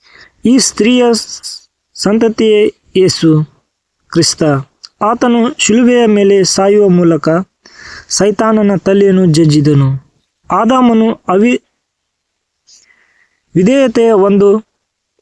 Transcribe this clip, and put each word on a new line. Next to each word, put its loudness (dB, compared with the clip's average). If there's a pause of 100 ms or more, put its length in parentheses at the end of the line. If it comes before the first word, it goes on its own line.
(460)
ಈ 2
ಸ್ತ್ರೀಯ 0
ಸ್-, -10 (220)
ಸಂತತಿಯೇ 0 (220)
ಯೇಸು 0 (680)
ಕ್ರಿಸ್ತ. -2 (580)
ಆತನು -2
ಶಿಲುಬೆಯ 0
ಮೇಲೆ 2
ಸಾಯುವ 0
ಮೂಲಕ 0 (800)
ಸೈತಾನನ 0
ತಲೆಯನ್ನು 0
ಜಜ್ಜಿದನು. 0 (380)
ಆದಾಮನು 0 (140)
ಅವಿ-, 0 (1900)
ವಿಧೇಯತೆಯ 0
ಒಂದು 2 (640)